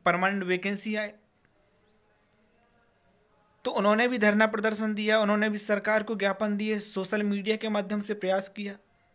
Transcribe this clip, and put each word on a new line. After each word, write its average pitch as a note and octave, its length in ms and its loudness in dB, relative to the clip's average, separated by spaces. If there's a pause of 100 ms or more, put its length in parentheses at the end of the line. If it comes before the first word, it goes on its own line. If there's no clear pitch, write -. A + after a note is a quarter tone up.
परमानेंट F#3 380 2
वैकेंसी G3 540 -2
आए, G#3+ 180 -6 (2500)
तो B3+ 60 -2
उन्होंने A3 380 4
भी B3+ 100 0
धरना G#3+ 280 4
प्रदर्शन G#3+ 480 -2
दिया, G#3+ 260 2
उन्होंने G#3 280 2
भी G#3 100 -2
सरकार G#3+ 440 0
को A3+ 120 -6
ज्ञापन G3+ 420 0
दिए, G#3+ 220 -2
सोशल G3+ 440 -4
मीडिया G3+ 340 0
के A3 120 -6
माध्यम G#3 320 -2
से G#3 140 -6
प्रयास F#3+ 340 -2
किया। G3+ 280 -10 (380)